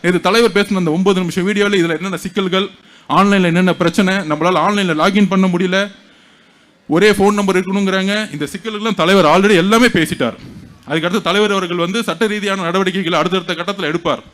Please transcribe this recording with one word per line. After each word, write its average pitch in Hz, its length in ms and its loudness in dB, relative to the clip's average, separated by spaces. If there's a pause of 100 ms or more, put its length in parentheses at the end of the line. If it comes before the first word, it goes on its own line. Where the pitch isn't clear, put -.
இது 180 120 2
தலைவர் 208 360 2
பேசின 196 240 0
அந்த 165 160 0
ஒன்பது 190 260 2
நிமிஷம் 175 260 -2
வீடியோல 202 320 0
இதுல 165 180 0
என்னென்ன 180 260 -2
சிக்கல்கள், 190 420 -2 (520)
ஆன்லைன்ல 190 340 4
என்னென்ன 180 300 2
பிரச்சனை, 185 320 2 (160)
நம்மளால 160 360 0
ஆன்லைன்ல 190 340 0
லாகின் 196 320 2
பண்ண 190 220 2
முடியல, 185 260 0 (1080)
ஒரே 180 280 4
ஃபோன் 202 240 2
நம்பர் 190 180 0
இருக்கணுங்கிறாங்க, 190 560 -2 (200)
இந்த 147 180 -6
சிக்கல்கள்லாம் 214 500 -6
தலைவர் 175 300 4
already 196 320 4
எல்லாமே 226 340 2
பேசிட்டார். 135 400 -4 (500)
அதுக்கடுத்து 165 400 -2
தலைவர் 202 280 0
அவர்கள் 175 300 -4
வந்து 196 160 -4
சட்ட 175 240 -2
ரீதியான 196 420 -4
நடவடிக்கைகளை 185 500 -2
அடுத்தடுத்த 175 360 -2
கட்டத்துல 170 380 -6
எடுப்பார். 165 420 -4